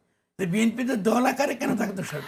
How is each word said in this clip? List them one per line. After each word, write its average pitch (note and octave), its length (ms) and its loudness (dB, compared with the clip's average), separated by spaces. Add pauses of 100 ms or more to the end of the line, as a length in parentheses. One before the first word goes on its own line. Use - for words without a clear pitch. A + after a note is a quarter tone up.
(380)
তো F#3+ 80 -2
বিএনপি A3+ 380 2
তো B3+ 120 0
দল A3 300 2
আকারে C4+ 300 0
কেন - 220 -2
তাকে G3+ 160 -2
দোষারোপ D3+ 340 -8